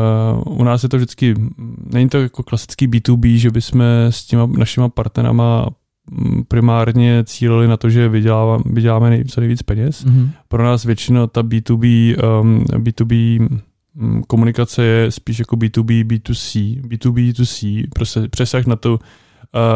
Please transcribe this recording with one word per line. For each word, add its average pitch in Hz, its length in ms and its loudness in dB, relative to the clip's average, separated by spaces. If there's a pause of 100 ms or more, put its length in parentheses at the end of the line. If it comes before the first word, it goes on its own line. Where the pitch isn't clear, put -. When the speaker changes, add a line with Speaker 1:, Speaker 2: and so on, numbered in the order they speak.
(460)
Speaker 1:
u - 180 -2
nás 120 180 0
je 131 60 -2
to 131 80 -2
vždycky, 123 380 0 (580)
není 127 160 2
to 143 120 0
jako 127 220 -6
klasický - 440 -4
B 117 140 2
two 120 160 2
B, 117 120 2
že 117 220 4
bychom 117 320 0 (280)
s - 160 -6
těma 117 200 2 (120)
našima 123 300 0
partnerama, 117 760 0 (440)
mm, - 380 -2
primárně 117 760 2
cílili 117 440 0
na 113 80 2
to, 117 140 0
že 117 180 4
vydělává-, 110 580 0
vyděláme 117 440 2
nej-, 117 140 2
co 127 160 -6
nejvíc 120 220 -2
peněz. 117 420 -4
Speaker 2:
Mhm. 127 260 2 (180)
Speaker 1:
Pro 117 160 0
nás 120 200 0
většina 117 420 0
ta 117 160 -2
B 113 180 -2
two 117 160 0
B, 113 100 0 (280)
ehm, 113 500 2 (140)
B 113 140 -2
two 113 140 -2
B, 117 80 0 (800)
mm, 113 320 -4
komunikace 117 580 0
je 113 260 2
spíš 113 280 -8
jako 117 180 -4
B 113 140 0
two 113 140 -2
B, 113 200 2
B 113 140 -2
two 120 160 -6
C, - 240 -6 (280)
B 117 120 -8
two 123 140 0
B, 120 200 0
two 120 140 0
C, 104 360 -4 (120)
prostě 113 340 -4
přesah 127 380 -2
na 117 100 0
tu, 117 220 -2 (760)